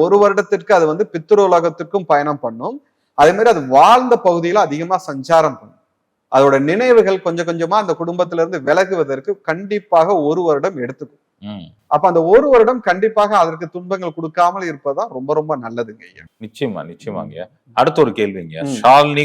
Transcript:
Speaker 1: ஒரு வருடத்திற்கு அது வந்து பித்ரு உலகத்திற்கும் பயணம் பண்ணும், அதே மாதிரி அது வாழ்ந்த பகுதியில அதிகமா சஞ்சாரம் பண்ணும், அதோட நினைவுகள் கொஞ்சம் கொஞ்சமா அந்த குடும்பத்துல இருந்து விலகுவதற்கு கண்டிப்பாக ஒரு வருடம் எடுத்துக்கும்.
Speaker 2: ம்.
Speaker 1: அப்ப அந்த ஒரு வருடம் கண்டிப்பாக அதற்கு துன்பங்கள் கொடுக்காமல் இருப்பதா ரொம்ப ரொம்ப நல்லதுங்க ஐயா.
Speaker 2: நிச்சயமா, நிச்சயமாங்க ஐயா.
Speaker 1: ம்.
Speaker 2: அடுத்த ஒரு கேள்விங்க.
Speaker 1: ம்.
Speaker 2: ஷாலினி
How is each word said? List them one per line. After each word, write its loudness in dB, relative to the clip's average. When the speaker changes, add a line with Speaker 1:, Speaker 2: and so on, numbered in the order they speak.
Speaker 1:
ஒரு 2
வருடத்திற்கு 0
அது 2
வந்து -4
பித்ரு 2
உலகத்திற்கும் -2
பயணம் -2
பண்ணும், -10
அதே 6
மாதிரி 4
அது -4
வாழ்ந்த 6
பகுதியில 0
அதிகமா -4
சஞ்சாரம் 0
பண்ணும், -20
அதோட 6
நினைவுகள் 2
கொஞ்சம் -4
கொஞ்சமா -2
அந்த -4
குடும்பத்துல -4
இருந்து -4
விலகுவதற்கு -2
கண்டிப்பாக 0
ஒரு -2
வருடம் -2
எடுத்துக்கும். -16
Speaker 2:
ம். -14
Speaker 1:
அப்ப 0
அந்த 2
ஒரு 6
வருடம் 2
கண்டிப்பாக 0
அதற்கு -2
துன்பங்கள் -8
கொடுக்காமல் -2
இருப்பதா -6
ரொம்ப -10
ரொம்ப -6
நல்லதுங்க -10
ஐயா. -20
Speaker 2:
நிச்சயமா, -8
நிச்சயமாங்க -14
ஐயா. -14
Speaker 1:
ம். -20
Speaker 2:
அடுத்த 2
ஒரு -2
கேள்விங்க. -6
Speaker 1:
ம். -8
Speaker 2:
ஷாலினி 4